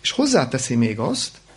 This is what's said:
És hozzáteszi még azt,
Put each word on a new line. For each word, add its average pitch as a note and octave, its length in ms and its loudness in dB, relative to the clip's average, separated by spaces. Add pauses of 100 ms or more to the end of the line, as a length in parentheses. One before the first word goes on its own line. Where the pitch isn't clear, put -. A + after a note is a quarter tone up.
És - 100 -6
hozzáteszi C#3+ 640 0
még A2 220 2
azt, F3 420 -4 (160)